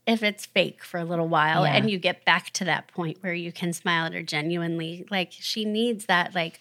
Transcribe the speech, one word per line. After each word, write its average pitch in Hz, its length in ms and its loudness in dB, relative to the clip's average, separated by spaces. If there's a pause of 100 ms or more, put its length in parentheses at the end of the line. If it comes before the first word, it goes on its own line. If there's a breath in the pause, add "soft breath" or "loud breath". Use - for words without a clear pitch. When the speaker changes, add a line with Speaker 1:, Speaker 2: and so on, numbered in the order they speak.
Speaker 1:
if 220 180 2
it's 202 220 -2
fake - 360 0
for - 160 -8
a 170 60 -2
little 170 240 -2
while 160 360 4
Speaker 2:
Yeah. 143 100 2
Speaker 1:
and 208 140 4
you 202 80 0
get 175 280 -2
back 175 280 2
to - 120 -4
that 160 240 -2
point 175 320 -6
where 180 140 -4
you 170 180 -6
can 175 200 -4
smile 165 340 0
at 165 80 -6
her 180 80 -6
genuinely, 165 840 -4
like, 185 220 -2
she - 340 -6
needs 214 420 -2
that, 180 280 2
like, 175 260 -4